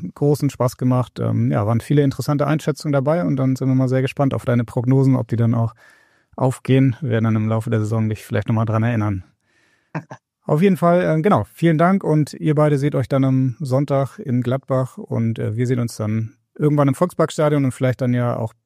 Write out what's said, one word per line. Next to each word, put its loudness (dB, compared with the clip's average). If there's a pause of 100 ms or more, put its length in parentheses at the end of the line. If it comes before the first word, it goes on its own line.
(160)
großen 0
Spaß -2
gemacht. -2
Ähm, 0
ja, 0
waren 0
viele 2
interessante -2
Einschätzungen -2
dabei 0
und -2
dann 0
sind -4
wir 2
mal 2
sehr 0
gespannt -2
auf -6
deine 0
Prognosen, 2
ob -4
die -4
dann 2
auch -2 (640)
aufgehen. 2
Wir -6
werden 0
dann 2
im 0
Laufe -2
der 0
Saison -2
dich -6
vielleicht -4
nochmal 0
dran 0
erinnern. -2 (680)
<laughs> -16
Auf 0
jeden 4
Fall, 4
äh, 2
genau, 2
vielen 2
Dank 2
und 2
ihr -2
beide 2
seht -2
euch -2
dann 2
am 2
Sonntag -2
in -2
Gladbach -2
und, -4
äh, -4
wir -2
sehen -2
uns -6
dann -4 (180)
irgendwann 2
im 0
Volksparkstadion 0
und 0
vielleicht -2
dann 0
ja -2
auch -6 (120)